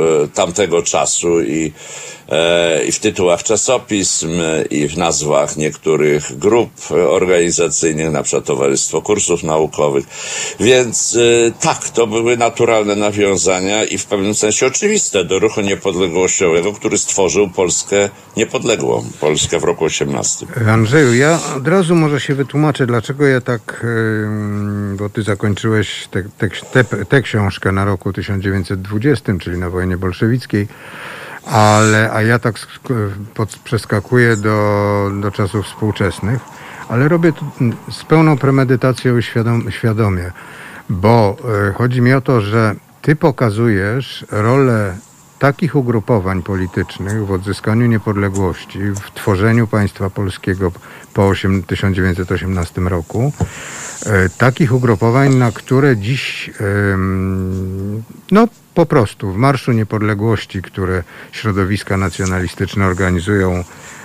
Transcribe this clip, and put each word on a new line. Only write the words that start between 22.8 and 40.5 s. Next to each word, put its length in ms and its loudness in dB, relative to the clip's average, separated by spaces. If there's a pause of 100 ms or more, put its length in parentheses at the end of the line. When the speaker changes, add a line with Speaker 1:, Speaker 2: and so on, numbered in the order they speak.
Speaker 2:
dlaczego 400 0
ja 140 4
tak, 440 -6
ym, 1120 -2
bo 100 -6
ty 140 -6
zakończyłeś 880 -2
tę 120 -4 (160)
te, 100 -2 (240)
te, 120 6
te, 200 -4
tę 180 2
książkę 500 0
na 120 2
roku 280 -2
tysiąc 320 -4
dziewięćset 380 -2
dwudziestym, 560 0
czyli 200 -6
na 120 -4
wojnie 260 0
bolszewickiej, 720 -2 (800)
ale, 640 4
a 100 0
ja 160 2
tak 200 -2
sk-, 520 -6 (240)
pod, 240 -4
przeskakuję 800 2
do, 760 2 (100)
do 100 -2
czasów 360 -2
współczesnych, 760 -2 (480)
ale 200 2
robię 240 4
to 80 -6 (520)
z 120 -12
pełną 340 6
premedytacją 800 2
i 40 0
świadom-, 480 -2
świadomie, 600 0 (560)